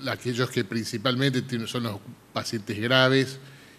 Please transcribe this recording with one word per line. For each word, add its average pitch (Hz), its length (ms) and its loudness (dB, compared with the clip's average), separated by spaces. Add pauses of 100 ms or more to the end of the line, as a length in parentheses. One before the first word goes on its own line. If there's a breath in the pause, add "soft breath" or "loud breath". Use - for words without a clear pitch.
aquellos 120 400 -2
que 120 160 0
principalmente 123 800 0
tienen, 120 220 -4
son 120 180 -4
los 101 160 -6 (340)
pacientes 107 440 -4
graves 131 640 4 (400 loud breath)